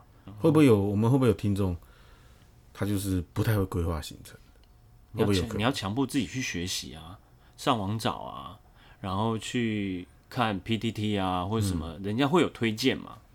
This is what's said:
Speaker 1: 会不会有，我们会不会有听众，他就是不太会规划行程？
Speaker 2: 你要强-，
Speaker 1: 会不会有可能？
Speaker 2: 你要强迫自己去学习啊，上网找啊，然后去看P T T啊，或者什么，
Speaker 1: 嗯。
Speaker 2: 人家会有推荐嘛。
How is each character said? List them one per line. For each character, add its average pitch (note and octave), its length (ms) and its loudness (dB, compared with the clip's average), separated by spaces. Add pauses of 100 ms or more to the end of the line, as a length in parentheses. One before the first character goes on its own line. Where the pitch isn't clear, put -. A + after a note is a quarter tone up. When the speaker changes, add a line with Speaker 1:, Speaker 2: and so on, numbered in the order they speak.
(380)
Speaker 1:
会 E3 140 4
不 D3 80 6
会 D3 80 10
有， A2 120 8
我 G2+ 160 2
们 A2 140 4
会 C3+ 80 6
不 C3 60 2
会 B2+ 40 4
有 G#2+ 60 6
听 G2+ 220 0
众， F#2 200 0 (960)
他 - 140 -6
就 G2+ 140 0
是 F#2+ 240 -2 (100)
不 G2+ 100 0
太 A2 140 2
会 F#2+ 80 0
规 F2 180 -2
划 E2+ 160 -2
行 - 240 -12
程？ - 140 -20 (720)
Speaker 2:
你 G#2+ 100 -2
要 A2 40 4
强-， - 0 -
Speaker 1:
会 - 0 -
不 G2+ 60 2
会 G2 60 4
有 F2+ 40 2
可 E2 120 -2
能？ - 40 -4
Speaker 2:
你 G#2+ 60 0
要 B2 80 4
强 G#2 240 -4
迫 C3+ 100 2
自 C3+ 140 -2
己 F#2+ 80 0
去 B2+ 120 -6
学 F#2 280 -4
习 - 260 -6
啊， D#2+ 240 -16 (400)
上 B2 220 0
网 G2+ 180 -2
找 A2 160 -2
啊， - 460 -12 (400)
然 F#2+ 160 -6
后 A2+ 220 -2
去 G#2 680 -4 (220)
看 A2 300 -2
P A2 180 -2
T A2 140 -2
T G#2+ 260 0
啊， F#2 280 0
或 A2 140 0
者 G#2 60 2
什 F#2 120 0
么， D#2+ 200 -6
Speaker 1:
嗯。 G2 60 -10
Speaker 2:
人 G#2 140 -2
家 C#3 100 4
会 E3 140 6
有 G#2 80 2
推 A2+ 240 0
荐 A2+ 240 0
嘛。 - 200 -14 (180)